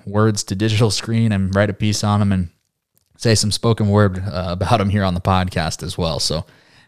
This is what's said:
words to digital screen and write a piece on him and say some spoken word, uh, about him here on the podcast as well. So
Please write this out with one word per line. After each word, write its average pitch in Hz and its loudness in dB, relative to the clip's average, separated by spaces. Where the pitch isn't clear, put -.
words 104 0
to 98 -4
digital 107 2
screen 113 0
and 95 0
write 101 2
a - -4
piece 104 -2
on 104 2
him 101 2
and 92 0
say 117 2
some 107 0
spoken 110 0
word, 101 2
uh, 92 -6
about 98 0
him 101 0
here 101 0
on 92 0
the 90 -4
podcast 92 -2
as 76 -10
well. 80 -2
So 78 -4